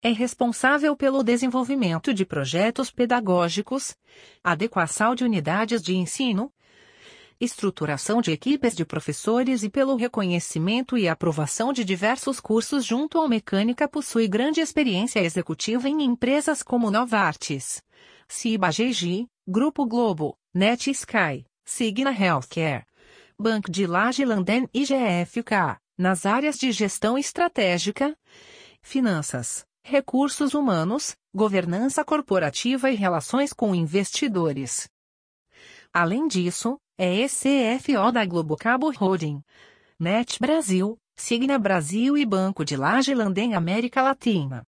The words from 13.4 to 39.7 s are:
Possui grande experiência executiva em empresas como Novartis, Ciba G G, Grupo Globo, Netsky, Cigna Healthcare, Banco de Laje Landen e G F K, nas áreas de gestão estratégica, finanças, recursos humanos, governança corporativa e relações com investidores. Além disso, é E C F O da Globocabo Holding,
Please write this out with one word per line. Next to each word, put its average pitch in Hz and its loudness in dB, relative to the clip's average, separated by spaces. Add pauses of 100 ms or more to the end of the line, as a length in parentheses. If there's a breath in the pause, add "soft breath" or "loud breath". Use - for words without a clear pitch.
Possui 277 0
grande 269 0
experiência 240 0
executiva 190 -2
em 302 0
empresas 277 0
como 233 0
Novartis, 196 -2 (440 soft breath)
Ciba 196 0
G 233 0
G, 180 -2 (200)
Grupo 269 0
Globo, 214 -2 (160)
Netsky, 196 0 (220)
Cigna 240 -2
Healthcare, 160 0 (520 soft breath)
Banco 214 0
de 185 0
Laje 214 2
Landen 226 2
e 269 0
G 277 0
F 214 0
K, 175 0 (200)
nas 180 2
áreas 262 2
de 254 0
gestão 214 0
estratégica, 269 0 (640 loud breath)
finanças, 170 -2 (160)
recursos 277 0
humanos, 233 0 (200)
governança 196 0
corporativa 254 0
e 262 2
relações 202 0
com 208 0
investidores. 165 -2 (1040 loud breath)
Além 180 0
disso, 190 -2 (180)
é 180 0
E 240 0
C - -2 (240)
F 269 -2
O 202 4
da 233 0
Globocabo 185 0
Holding, 170 -2 (580 soft breath)